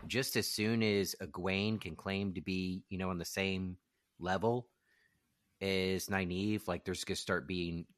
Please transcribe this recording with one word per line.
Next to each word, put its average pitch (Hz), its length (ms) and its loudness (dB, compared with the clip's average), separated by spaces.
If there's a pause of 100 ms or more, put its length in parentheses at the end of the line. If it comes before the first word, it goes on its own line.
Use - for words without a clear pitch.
just - 280 0
as 110 120 2
soon 113 340 2
as 101 400 4
Egwene 98 580 0
can 85 160 -8
claim 98 380 -2
to 87 80 -4
be, 92 480 -2
you 95 80 -6
know, 92 140 0
on 87 80 -2
the 82 60 -4
same 95 520 0 (400)
level 98 500 0 (960)
as 95 460 2
Nynaeve, 98 600 0
like, 87 180 -2
there's 90 180 -2
gonna 95 140 -2
start 87 300 0
being 85 380 -2 (120)